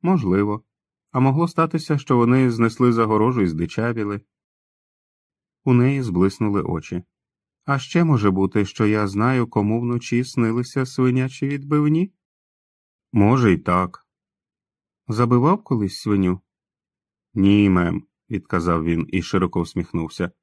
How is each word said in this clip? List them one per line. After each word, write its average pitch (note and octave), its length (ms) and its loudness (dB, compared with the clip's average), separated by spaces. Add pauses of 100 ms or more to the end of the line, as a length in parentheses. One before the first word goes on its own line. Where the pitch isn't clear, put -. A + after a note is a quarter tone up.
«Можливо. G#2 600 0 (460)
А C3 100 -2
могло C3+ 280 2
статися, D#3+ 500 -2
що C3+ 180 0
вони B2 340 4
знесли A#2 420 2
загорожу A2+ 500 2
і F#2+ 40 2
здичавіли». G#2 760 -4 (1400)
У C3 80 2
неї C3 300 2
зблиснули G2 600 0
очі. F2 400 -8 (640)
«А C#3 140 -2
ще E3+ 260 0
може A#2 260 2
бути, F#2+ 340 0
що G#2+ 220 -2
я G#2 220 0
знаю, A#2 380 0
кому G#2+ 340 -2
вночі A#2+ 440 -4
снилися B2 640 -4
свинячі C3 600 -2
відбивні?» D3+ 640 0 (1000)
«Може, A2 400 4
й E2 60 2
так». F2+ 480 -4 (1000)
«Забивав B2 560 2
колись G#2 360 -4
свиню?» F#2+ 400 0 (920)
«Ні, G2+ 360 4
мем», — F2 360 0 (240)
відказав F2 540 -2
він E2 280 -2
і F#2 100 -2
широко F2+ 400 -2
всміхнувся. F2 680 -6 (120)